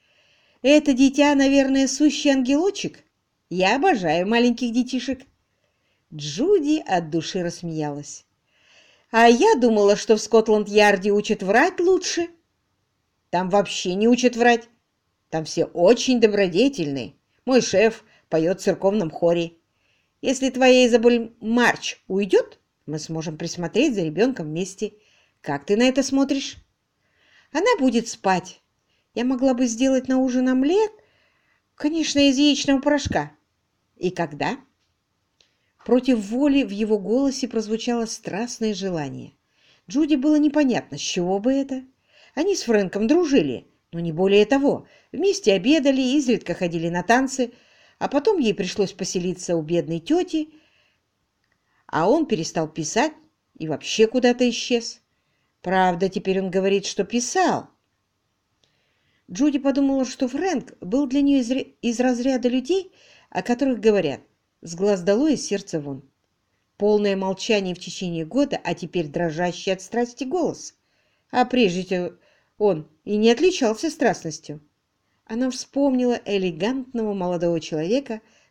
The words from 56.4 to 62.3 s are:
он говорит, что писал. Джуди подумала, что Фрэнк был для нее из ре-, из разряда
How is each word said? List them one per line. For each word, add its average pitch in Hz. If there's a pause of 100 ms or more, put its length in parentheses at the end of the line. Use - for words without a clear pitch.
он 190
говорит, 190
что -
писал. 240 (1600)
Джуди 262
подумала, 269
что 262
Фрэнк 294
был 254
для 269
нее 285
из 240
ре-, -
из 226
разряда 247